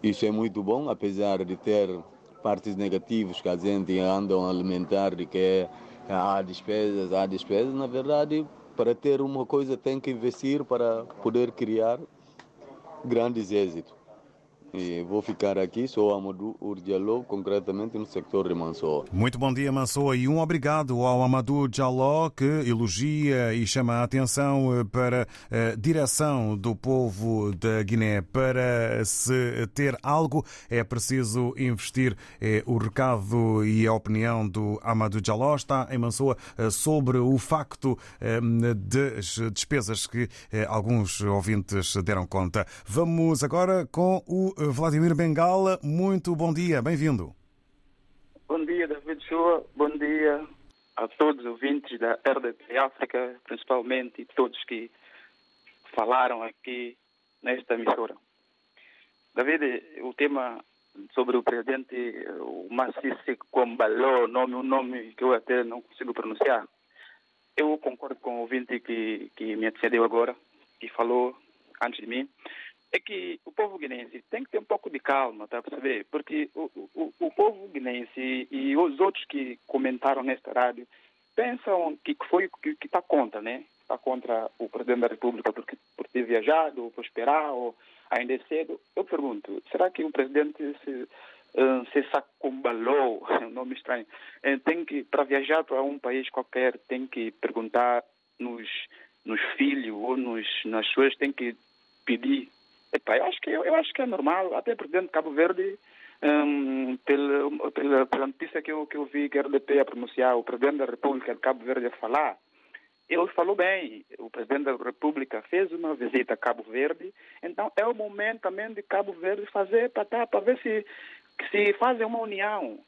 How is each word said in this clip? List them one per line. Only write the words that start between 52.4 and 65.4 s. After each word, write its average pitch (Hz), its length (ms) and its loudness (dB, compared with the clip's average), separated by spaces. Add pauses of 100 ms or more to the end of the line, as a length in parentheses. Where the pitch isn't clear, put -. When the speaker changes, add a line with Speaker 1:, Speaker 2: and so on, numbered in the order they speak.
Speaker 3:
P - 240 -8
África, 127 640 -2
principalmente 123 800 -4 (120)
todos - 300 0
que 117 260 -10 (1040)
falaram 120 480 2
aqui 120 520 -10 (460)
nesta 123 320 -2
emissora. 113 420 -2 (1160)
David, 139 500 0 (200)
o 123 100 -8
tema 135 500 -2 (520)
sobre 123 220 0
o 123 40 2
presidente, 123 720 -4 (260)
o 85 300 -10
Masisi 123 680 -4 (140)
Kombaló, 120 760 2
nome, 127 260 0
um 127 80 -6
nome 127 560 -4
que - 60 -4
eu 127 100 6
até 123 300 2